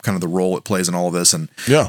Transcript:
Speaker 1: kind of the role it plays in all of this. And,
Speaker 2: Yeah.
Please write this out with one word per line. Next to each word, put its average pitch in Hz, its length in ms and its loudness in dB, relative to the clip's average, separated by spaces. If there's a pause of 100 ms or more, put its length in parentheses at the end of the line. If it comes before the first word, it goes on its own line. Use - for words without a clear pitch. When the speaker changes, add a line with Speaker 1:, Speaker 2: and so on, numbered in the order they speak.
Speaker 1:
kind 104 120 0
of 90 60 -2
the 85 80 -2
role 92 300 0
it - 60 -16
plays 92 220 0
in 87 80 -2
all 90 140 0
of 85 60 -4
this. 90 180 2
And, 80 160 -4 (180)
Speaker 2:
Yeah. 131 220 4